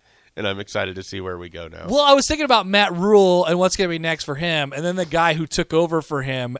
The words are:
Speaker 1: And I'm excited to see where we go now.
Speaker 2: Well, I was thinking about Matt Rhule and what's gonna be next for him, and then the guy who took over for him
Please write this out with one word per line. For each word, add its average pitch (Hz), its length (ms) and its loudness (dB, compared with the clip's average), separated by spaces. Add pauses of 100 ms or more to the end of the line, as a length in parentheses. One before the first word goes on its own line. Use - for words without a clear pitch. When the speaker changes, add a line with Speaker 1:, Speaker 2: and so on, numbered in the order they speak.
(360)
Speaker 1:
And 104 120 -4
I'm 98 120 -4
excited 98 340 -6
to 95 100 -10
see 98 160 -12
where 92 200 -8
we 87 100 -14
go 82 180 -14
now. 82 220 -14
Speaker 2:
Well, 277 120 2
I 285 120 6
was 277 140 4
thinking 302 180 -2
about 220 220 2
Matt 202 260 2
Rhule 185 500 6
and 170 140 0
what's 185 180 2
gonna 185 140 0
be 165 100 -4
next 160 260 -4
for 147 100 -6
him, 156 360 -2
and 147 140 -6
then 180 120 -2
the 180 100 -2
guy 165 260 2
who 160 140 -4
took - 260 -4
over 160 300 2
for 143 180 -4
him 127 380 -6